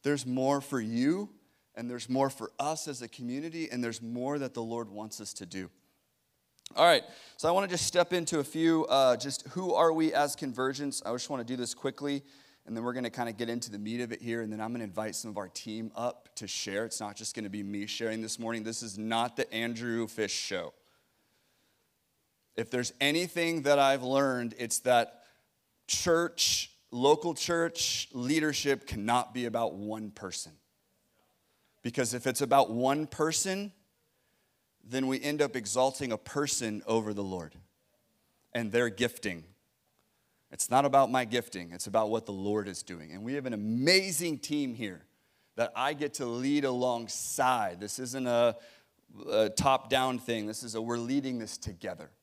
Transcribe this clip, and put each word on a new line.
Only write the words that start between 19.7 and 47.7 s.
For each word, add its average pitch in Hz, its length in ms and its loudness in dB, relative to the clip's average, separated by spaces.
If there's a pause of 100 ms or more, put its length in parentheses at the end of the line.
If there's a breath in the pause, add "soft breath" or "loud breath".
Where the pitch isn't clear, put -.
Fish 107 240 -2
show. 85 420 -4 (1800)
If 110 140 -4
there's 123 300 -2
anything 165 640 0
that 143 160 6
I've 135 240 6
learned, 127 560 2
it's 120 220 -4
that 120 460 4 (600 soft breath)
church, - 840 2 (180)
local 151 440 4
church - 760 0
leadership 139 720 0
cannot 110 480 0
be 123 120 -4
about 113 300 -2
one 107 360 -8
person. 85 480 -12 (1200)
Because 120 320 -2
if 123 140 -4
it's 127 140 0
about 135 300 6
one 135 360 2
person, 190 640 -2 (1120)
then 131 240 -2
we 131 160 -2
end 143 180 -2
up - 140 2
exalting 127 560 0
a 107 80 -2
person 120 680 -2
over 107 280 2
the 101 80 -4
Lord 92 320 -8 (1000)
and 113 200 -2
their 120 160 6
gifting. 98 560 -2 (1080)
It's - 200 -4
not 131 140 6
about 139 240 6
my 127 160 2
gifting. 104 460 -4
It's 87 160 -8
about 107 240 2
what 113 160 0
the 104 60 -8
Lord 101 340 0
is 92 160 -8
doing. 80 300 -12
And 95 100 -12
we 123 120 -6
have 139 120 -6
an 120 80 -4
amazing 151 840 2
team 143 340 -2
here 104 320 -8 (480)
that 113 220 0
I 135 180 0
get 139 200 -4
to 135 120 -4
lead 135 380 0
alongside. 123 1120 0